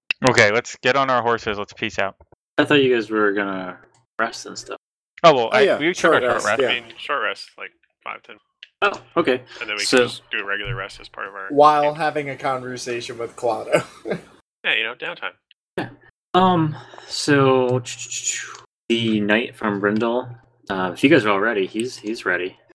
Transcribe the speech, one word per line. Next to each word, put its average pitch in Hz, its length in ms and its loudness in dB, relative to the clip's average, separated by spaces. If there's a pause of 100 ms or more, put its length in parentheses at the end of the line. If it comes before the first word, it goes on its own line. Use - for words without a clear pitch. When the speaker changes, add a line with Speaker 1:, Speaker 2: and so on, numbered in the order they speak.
(240)
Speaker 1:
Okay, 113 280 6
let's 120 240 -2
get 127 180 2
on 135 160 2
our 123 100 2
horses. 113 380 -2
Let's 101 140 -10
peace - 260 -8
out. 98 160 -2 (420)
Speaker 2:
I 147 80 4
thought 147 120 2
you 131 180 4
guys 110 160 -2
were 107 220 2
gonna 95 440 -6 (440)
rest 117 260 -6
and 95 100 -16
stuff. - 200 -12 (480)
Speaker 1:
Oh, 165 100 10
well, 120 120 2
Speaker 3:
Oh, - 20 -2
Speaker 1:
I, 127 140 4
Speaker 3:
yeah, 131 180 4
Speaker 1:
we 147 60 0
took 180 100 0
Speaker 3:
short 165 260 4
Speaker 1:
our 123 80 2
short 107 40 0
Speaker 3:
rest, 107 120 -2
Speaker 1:
rest. 113 160 2
Speaker 3:
yeah. 123 60 2
Speaker 4:
I 123 120 0
mean, 120 40 -14 (120)
short 139 280 -6
rest, - 340 -8
like, 98 120 -16 (340)
five, 107 180 -12
ten. 110 140 -20 (460)
Speaker 2:
Oh, 196 200 -2 (140)
okay. 135 260 2 (180)
Speaker 4:
And 113 80 -10
then 104 80 -4
we 104 60 -4
Speaker 2:
So - 160 4
Speaker 4:
can 123 80 6
just - 240 -8
do 117 80 -6
a 101 60 -8
regular 101 320 -6
rest 95 240 -10
as - 80 -20
part - 180 -12
of 98 80 -14
our 98 160 -12
Speaker 3:
While 147 320 6
Speaker 4:
game. 147 140 2
Speaker 3:
having 151 340 -4
a 131 60 -10
conversation 127 840 -6
with 117 160 -8
Claudio. 117 480 0 (220)
<laughs> - 120 -6 (480)
Speaker 4:
Yeah, 165 120 0
you 110 80 -2
know, 117 100 -6
downtime. 151 380 -12 (440)
Speaker 2:
Yeah. 139 120 -8 (460)
Um, 180 420 2 (320)
so, 131 720 2 (1040)
the 113 320 2
knight 107 360 0
from 104 240 -2
Brindle, 117 480 0 (420)
uh, 92 240 -4
if - 80 -14
you 139 80 6
guys 143 140 6
are 107 60 2
all 98 100 2
ready, 104 260 0
he's, 107 300 -6
he's 110 280 -8
ready. 92 320 -4 (180)